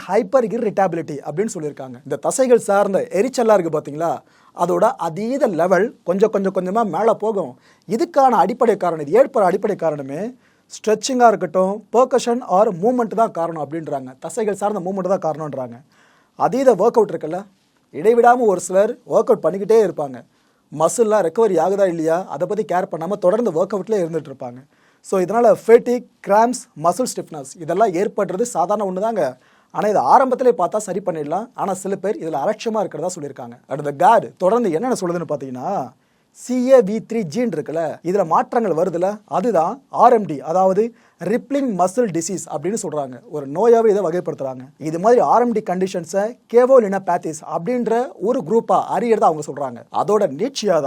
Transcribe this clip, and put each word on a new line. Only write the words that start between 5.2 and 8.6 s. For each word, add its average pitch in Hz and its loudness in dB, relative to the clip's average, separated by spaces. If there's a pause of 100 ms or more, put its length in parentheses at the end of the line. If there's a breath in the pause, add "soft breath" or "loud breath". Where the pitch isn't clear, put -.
லெவல் 185 4 (220)
கொஞ்சம் 196 2
கொஞ்சம் 190 0
கொஞ்சமா 190 -2 (120)
மேல 208 2
போகும். 202 -4 (440 soft breath)
இதுக்கான 233 2
அடிப்படை 214 2